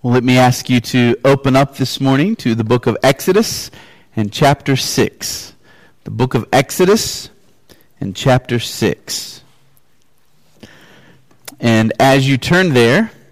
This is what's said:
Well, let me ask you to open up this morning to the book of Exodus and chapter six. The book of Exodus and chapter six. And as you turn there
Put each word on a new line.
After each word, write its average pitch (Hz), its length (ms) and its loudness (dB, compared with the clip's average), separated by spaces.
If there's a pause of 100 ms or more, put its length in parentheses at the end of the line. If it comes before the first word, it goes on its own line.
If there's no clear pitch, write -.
Well, 120 80 2
let 123 80 2
me 127 160 2
ask 123 320 2
you 123 120 4
to 120 420 2
open 135 320 2
up 135 220 -2
this - 220 -6
morning 139 360 0
to 117 180 -2
the 113 80 -2
book 117 240 0
of 113 160 0
Exodus - 720 0 (420)
and 104 180 -4
chapter 139 440 0
six. - 760 -4 (520)
The 104 80 -10
book 123 220 -2
of 120 180 -2
Exodus - 760 0 (720)
and 98 140 -6
chapter 123 460 0
six. - 800 -6 (2250)
And 110 400 0
as 135 300 2
you 135 100 0
turn 175 340 0
there 127 380 2 (220)